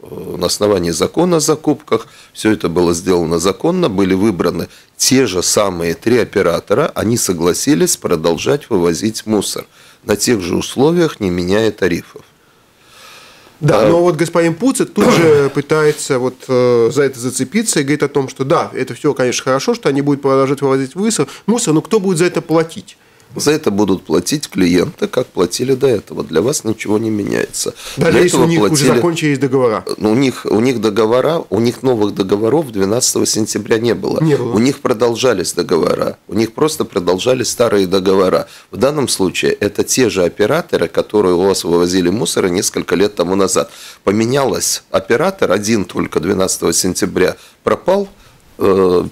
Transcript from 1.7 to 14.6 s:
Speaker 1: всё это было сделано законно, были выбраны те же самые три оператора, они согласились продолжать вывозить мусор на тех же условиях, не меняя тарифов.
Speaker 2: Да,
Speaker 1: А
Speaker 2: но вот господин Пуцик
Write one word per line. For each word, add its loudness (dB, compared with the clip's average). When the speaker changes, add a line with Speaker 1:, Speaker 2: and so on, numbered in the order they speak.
Speaker 1:
всё 0
это 0
было 2
сделано 0
законно, 0
были 0
выбраны 0
те 2
же -2
самые -2
три 0
оператора, 0
они -2
согласились 0
продолжать -2
вывозить -2
мусор -2
на 0
тех 0
же -2
условиях, 0
не -2
меняя 0
тарифов. -4
Speaker 2:
Да, 2
Speaker 1:
А 4
Speaker 2:
но 4
вот 2
господин 0
Пуцик -2